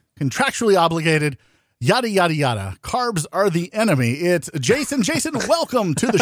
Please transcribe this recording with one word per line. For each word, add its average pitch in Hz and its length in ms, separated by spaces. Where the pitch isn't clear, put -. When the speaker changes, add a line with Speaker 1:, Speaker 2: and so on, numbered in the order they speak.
Speaker 1:
contractually 208 580
obligated, 160 600
yada, 226 300
yada, 175 240
yada. 110 480
Carbs 226 500
are 190 180
the 170 240
enemy. 156 400
It's 175 360
Jason. 247 440
Jason, 311 380
Speaker 2:
<laughs> 185 60
Speaker 1:
welcome 247 480
to 240 120
the 226 140